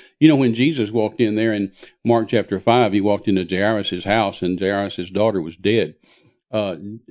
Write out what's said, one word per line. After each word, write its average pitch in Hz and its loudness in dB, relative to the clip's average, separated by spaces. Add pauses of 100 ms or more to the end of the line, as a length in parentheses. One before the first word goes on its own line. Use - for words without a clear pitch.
(200)
You 156 6
know, 151 6
when 127 2
Jesus 123 0
walked 107 -2
in 107 2
there 110 0
in 98 -4 (340)
Mark 113 2
chapter 101 -2
five, 117 2
he 104 2
walked 104 0
into 95 0
Jairus' 95 -2
house, 101 0
and 90 -2
Jairus' 98 -4
daughter 98 0
was 82 -10
dead. 101 0 (560)
Uh, 101 -4 (360)